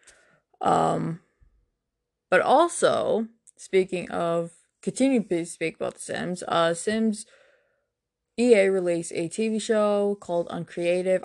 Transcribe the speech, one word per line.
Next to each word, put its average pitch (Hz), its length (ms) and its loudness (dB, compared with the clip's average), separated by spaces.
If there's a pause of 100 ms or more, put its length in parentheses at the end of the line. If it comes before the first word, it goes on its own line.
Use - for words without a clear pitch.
(600)
Um, 165 600 0 (1080)
but 180 120 4
also, 220 880 2 (280)
speaking 185 540 -2
of, 170 400 -2 (320)
continue 254 400 0
to 170 240 -4
speak 160 300 -6
about - 180 -6
The - 60 -20
Sims, 175 480 -8
uh, 165 260 2
Sims 214 500 -2 (1120)
E 240 180 6
A 196 140 6
released 175 460 0
a 165 140 -4
T 220 200 -2
V 220 120 -2
show 208 600 0
called 175 300 -4
Uncreative. 180 760 -2